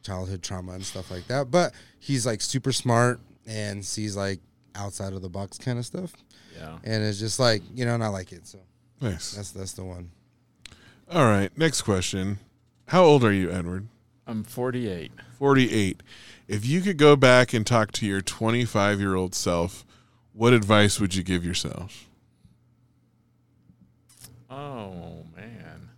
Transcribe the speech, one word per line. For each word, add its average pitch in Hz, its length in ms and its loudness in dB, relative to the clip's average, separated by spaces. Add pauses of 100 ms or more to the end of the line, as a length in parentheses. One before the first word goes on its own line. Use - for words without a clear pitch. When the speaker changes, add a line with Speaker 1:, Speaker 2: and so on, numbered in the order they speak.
Speaker 1:
childhood 92 380 -8
trauma 92 320 -10
and 92 120 -14
stuff 92 260 -12
like 90 160 -12
that. 131 240 -4
But 175 220 2 (260)
he's, 131 260 -4
like, 113 160 -2
super 131 300 -4
smart 120 480 2 (260)
and 104 380 -8
sees, 104 320 -6
like, 98 240 -4 (360)
outside 101 380 -10
of 95 80 -10
the 92 80 -10
box 98 280 -12
kind 120 220 -6
of 120 60 -8
stuff. 180 260 -10 (440)
Speaker 2:
Yeah. 80 280 -16
Speaker 1:
And 110 200 -2
it's 104 140 -2
just, 107 220 -6
like, 110 240 4 (100)
you 123 120 -4
know, 120 100 0
and 113 80 -2
I 110 60 -2
like 95 240 -8
it. 87 120 -20
So - 140 -20 (420)
Speaker 3:
Nice. 98 300 -6
Speaker 1:
that's, 101 200 -12
that's 95 200 -12
the 95 140 -14
one. 87 260 -14 (960)
Speaker 3:
All 170 160 2
right. 98 320 4
Next 160 260 0
question. 98 560 -2 (500)
How 180 160 6
old 147 180 8
are 107 80 6
you, 95 200 2
Edward? 92 360 -6 (400)
Speaker 2:
I'm 110 160 -6
forty-eight. 120 680 -6 (280)
Speaker 3:
Forty-eight. 123 600 4 (460)
If 104 180 -4
you 156 160 0
could 185 160 -2
go 147 180 10
back 127 380 6
and 110 120 0
talk 113 280 2
to - 120 -4
your 98 160 0
twenty-five-year-old 101 1120 0
self, 87 500 -2 (480)
what 117 180 4
advice 104 480 6
would 95 160 -2
you 95 80 0
give 90 220 -2
yourself? - 600 -8 (2500)
Speaker 2:
Oh, 95 720 -12 (120)
man. 87 640 -18